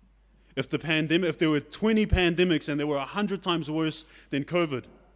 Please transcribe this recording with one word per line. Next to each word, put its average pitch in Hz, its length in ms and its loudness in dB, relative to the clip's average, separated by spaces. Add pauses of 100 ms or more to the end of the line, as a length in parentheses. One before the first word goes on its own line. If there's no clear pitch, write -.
(540)
If 135 140 -4
the 147 100 -2
pandem-, 160 460 0
if 160 140 -2
there 160 120 2
were 147 100 2
twenty 214 460 2
pandemics 175 600 2
and 147 100 -2
they 147 60 -2
were 147 140 -2
a 135 60 -4
hundred 196 380 -4
times 165 280 -2
worse 156 340 -2 (240)
than 139 160 -2
covid, 156 400 0 (320)